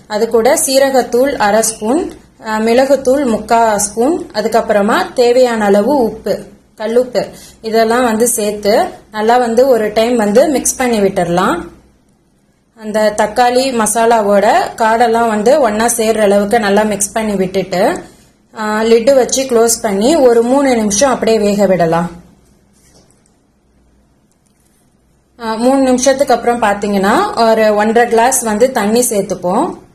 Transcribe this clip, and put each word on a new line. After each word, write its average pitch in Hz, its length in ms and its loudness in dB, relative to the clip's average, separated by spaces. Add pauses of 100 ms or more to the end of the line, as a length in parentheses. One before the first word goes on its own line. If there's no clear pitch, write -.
அது 214 220 -2
கூட 233 380 2
சீரகத்தூள் 262 720 0
அரை 208 260 0
ஸ்பூன், 254 500 -4 (340)
அ, 220 120 -4
மிளகுத்தூள் 262 680 0
முக்கா 226 500 0
ஸ்பூன், 254 560 -4
அதுக்கப்புறமா 220 800 0
தேவையான 240 520 2
அளவு 214 380 2
உப்பு, - 440 -6 (300)
கல்லுப்பு 233 520 -2 (320)
இதெல்லாம் 226 440 0
வந்து 226 240 0
சேர்த்து 214 560 -2 (260)
நல்லா 214 260 0
வந்து 247 320 2
ஒரு 214 240 0
time 226 240 0
வந்து 220 320 2
mix 254 280 -2
பண்ணி 240 240 -2
விட்டுறலாம். 190 720 -2 (1080)
அந்த 214 360 0
தக்காளி 247 560 0
மசாலாவோட 220 800 2 (260)
காடெல்லாம் 233 520 0
வந்து 220 320 2
ஒண்ணா 220 260 0
சேர்ற 220 320 -2
அளவுக்கு 202 420 2
நல்லா 208 220 2
mix 208 300 -4
பண்ணி 220 220 -4
விட்டுட்டு, 185 680 -2 (560)
ஆ, 214 220 -4
lid 226 340 4
வச்சு 254 280 0
close 233 400 0
பண்ணி 220 340 0
ஒரு 233 260 4
மூணு 262 340 0
நிமிஷம் 220 340 0
அப்படியே 226 280 0
வேக 202 280 0
விடலாம். 170 440 0 (3250)
ஆ, 226 140 -6
மூணு 254 260 2
நிமிஷத்துக்கு 262 540 2
அப்புறம் 233 280 -2
பாத்தீங்கன்னா 208 880 0
ஒரு 220 240 2
ஒன்றரை 214 360 2
glass 233 320 2
வந்து 226 300 0
தண்ணி 220 280 0
சேர்த்துப்போம். 214 800 -4 (160)